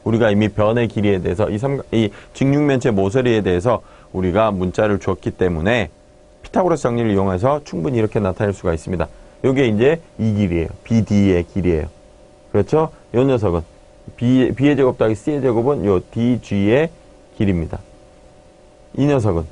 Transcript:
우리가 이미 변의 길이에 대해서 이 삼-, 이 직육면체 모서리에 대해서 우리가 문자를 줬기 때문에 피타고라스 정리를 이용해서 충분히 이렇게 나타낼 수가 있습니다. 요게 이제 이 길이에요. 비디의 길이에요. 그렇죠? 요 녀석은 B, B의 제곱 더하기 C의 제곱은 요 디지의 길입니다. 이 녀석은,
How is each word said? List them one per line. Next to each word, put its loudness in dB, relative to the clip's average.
우리가 2
이미 2
변의 0
길이에 0
대해서 -2
이 -4
삼-, -4
이 0
직육면체 0
모서리에 2
대해서 0
우리가 0
문자를 0
줬기 -4
때문에 -2
피타고라스 -2
정리를 0
이용해서 0
충분히 -4
이렇게 0
나타낼 -2
수가 -4
있습니다. -4
요게 2
이제 2
이 0
길이에요. 0
비디의 2
길이에요. 0
그렇죠? 0
요 2
녀석은 0
B, 2
B의 2
제곱 2
더하기 0
C의 -4
제곱은 0
요 2
디지의 0
길입니다. -2
이 0
녀석은, 0